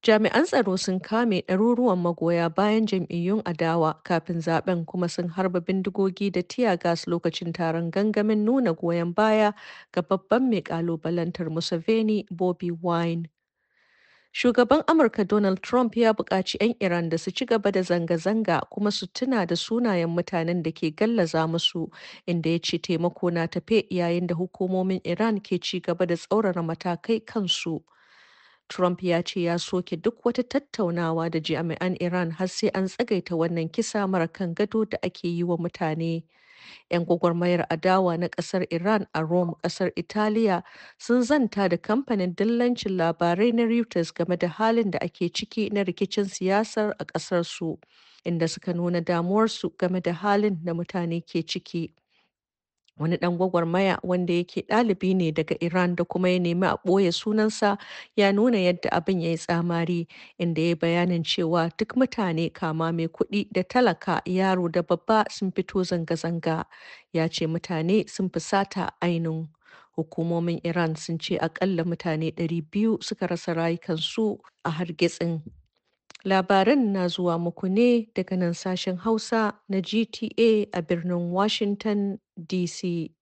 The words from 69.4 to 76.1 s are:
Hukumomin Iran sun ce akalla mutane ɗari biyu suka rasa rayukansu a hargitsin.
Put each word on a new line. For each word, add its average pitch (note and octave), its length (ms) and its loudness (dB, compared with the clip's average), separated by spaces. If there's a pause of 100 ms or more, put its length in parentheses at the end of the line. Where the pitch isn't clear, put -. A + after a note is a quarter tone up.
Hukumomin E3+ 640 -2
Iran E3 320 0
sun E3 240 -6
ce - 180 -2
akalla E3 460 -2
mutane D#3+ 500 -2
ɗari E3+ 380 -2
biyu G#3+ 320 0
suka G3+ 240 -6
rasa E3+ 280 -4
rayukansu E3 840 -2 (260)
a D#3+ 60 -2
hargitsin. E3+ 720 -2 (840)